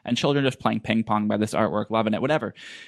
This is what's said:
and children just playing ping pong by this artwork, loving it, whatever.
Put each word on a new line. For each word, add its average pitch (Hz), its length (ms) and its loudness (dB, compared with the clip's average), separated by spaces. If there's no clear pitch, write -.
and 120 140 -2
children 143 260 2
just 135 160 0
playing 113 220 0
ping 110 220 2
pong 107 260 0
by 104 80 2
this 107 160 0
artwork, 104 360 0
loving 110 240 2
it, 95 80 0
whatever. 135 320 0